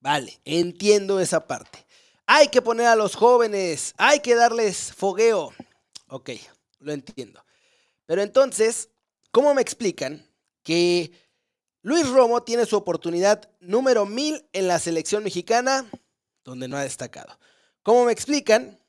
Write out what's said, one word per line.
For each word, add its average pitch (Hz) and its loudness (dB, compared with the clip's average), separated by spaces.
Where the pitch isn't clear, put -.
Vale, 139 -4
entiendo 190 0
esa - -2
parte. - -14
Hay 285 6
que 254 0
poner 233 0
a 233 6
los 208 0
jóvenes, 208 0
hay 269 4
que 240 2
darles 233 0
fogueo. 196 0
Ok, 131 -16
lo 147 -12
entiendo. 127 -16
Pero 180 -2
entonces, 226 0
¿cómo 285 4
me 277 2
explican 156 -6
que 175 0
Luis 285 0
Romo 240 2
tiene 233 -2
su 214 -4
oportunidad 190 -2
número 220 0
mil 277 -6
en 190 -2
la 175 0
selección 165 -4
mexicana, 240 -2
donde 127 -12
no 139 -8
ha 139 -4
destacado? - -14
¿Cómo 240 4
me 233 0
explican 262 -2